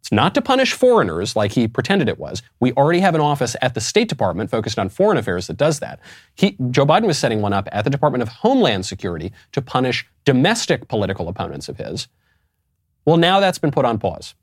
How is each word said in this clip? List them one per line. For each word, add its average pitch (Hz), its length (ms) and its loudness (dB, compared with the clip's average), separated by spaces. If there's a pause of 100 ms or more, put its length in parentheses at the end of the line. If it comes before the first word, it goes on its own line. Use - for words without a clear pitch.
It's - 120 -6
not 220 240 2
to 285 60 0
punish 262 300 2
foreigners 113 600 2
like 104 180 0
he 120 140 0
pretended 127 420 0
it 92 100 -4
was. 78 220 -10 (200)
We 123 140 2
already 165 260 2
have 185 140 4
an 160 60 2
office 143 400 0
at 127 140 -2
the 110 60 -4
State 220 280 0
Department 95 400 -2
focused 110 300 -4
on 95 100 -2
foreign 190 300 2
affairs 92 300 -4
that 82 80 -8
does 143 240 0
that. - 180 -12 (360)
He, 196 220 2 (140)
Joe 139 160 2
Biden 185 200 4
was 156 120 0
setting 113 220 0
one 104 120 -2
up 95 200 -2
at 104 120 -2
the 127 60 0
Department 139 320 0
of 110 60 -4
Homeland 165 580 0
Security 87 460 -8 (200)
to - 80 -4
punish 127 460 -2 (180)
domestic 143 640 2
political 98 400 -4
opponents 82 400 -8
of - 100 -10
his. - 300 -10 (960)
Well, 156 120 4
now 180 240 4
that's 185 180 0
been 147 140 -2
put 139 120 0
on 117 140 0
pause. - 440 -6